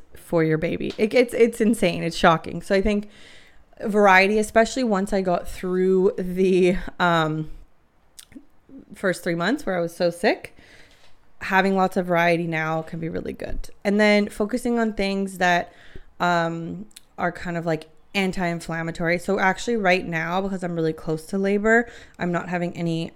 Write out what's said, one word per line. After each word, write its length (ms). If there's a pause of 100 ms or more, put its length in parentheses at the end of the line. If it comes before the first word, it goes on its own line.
(160)
for 280
your 140
baby. 400
It, 160
it's, 200
it's 280
insane. 420
It's 140
shocking. 440
So 140
I 60
think 280 (760)
variety, 540
especially 440
once 300
I 80
got 260
through 720
the, 600 (220)
um, 520 (1400)
first 280
three 120
months 300
where 120
I 40
was 140
so 140
sick, 460 (880)
having 340
lots 220
of 100
variety 400
now 340
can 180
be 100
really 240
good. 360 (140)
And 160
then 300
focusing 500
on 140
things 440
that, 340 (480)
um, 680 (300)
are 140
kind 260
of, 80
like, 240 (260)
anti-inflammatory. 1040
So 180
actually 400
right 280
now, 360
because 220
I'm 120
really 180
close 340
to 100
labor, 500 (300)
I'm 140
not 180
having 260
any 400